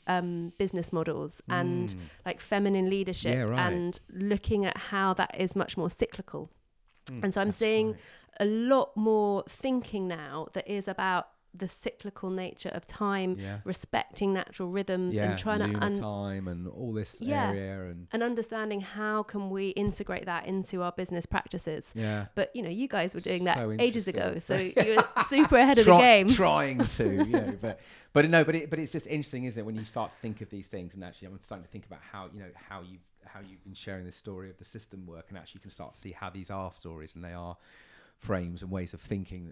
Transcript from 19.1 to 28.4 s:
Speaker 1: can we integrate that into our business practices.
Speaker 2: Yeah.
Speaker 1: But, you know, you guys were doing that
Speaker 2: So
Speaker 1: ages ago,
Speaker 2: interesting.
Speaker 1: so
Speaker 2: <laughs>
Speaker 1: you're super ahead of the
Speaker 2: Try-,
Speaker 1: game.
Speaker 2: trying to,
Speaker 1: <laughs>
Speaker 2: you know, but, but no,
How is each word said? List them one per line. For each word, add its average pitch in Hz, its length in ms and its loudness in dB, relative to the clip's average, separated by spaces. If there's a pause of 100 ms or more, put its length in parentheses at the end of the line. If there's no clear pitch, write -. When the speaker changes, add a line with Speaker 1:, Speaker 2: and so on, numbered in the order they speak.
Speaker 1:
can 202 260 -6
we 196 220 -2
integrate 202 560 -2
that 170 200 -4
into 185 340 -2
our 175 120 -2
business 175 320 -4
practices. - 680 -4
Speaker 2:
Yeah. 107 420 -2
Speaker 1:
But, 196 200 0
you 240 80 -4
know, 165 60 -4
you 226 180 -2
guys 185 260 -2
were 170 60 -8
doing 180 240 -2
that 180 140 2
Speaker 2:
So 113 200 -2
Speaker 1:
ages 226 300 2
ago, 180 200 -2
Speaker 2:
interesting. 185 480 -2
Speaker 1:
so - 60 8
Speaker 2:
<laughs> - 60 2
Speaker 1:
you're 220 160 8 (220)
super 277 320 8
ahead 262 200 8
of 226 80 10
the 185 60 12
Speaker 2:
Try-, 175 80 12 (240)
Speaker 1:
game. 190 60 4
Speaker 2:
trying 151 500 4
to, - 320 2
Speaker 1:
<laughs> 294 140 4
Speaker 2:
you - 0 -
know, - 360 0
but, 107 200 -4 (320)
but 151 160 6
no, 165 160 8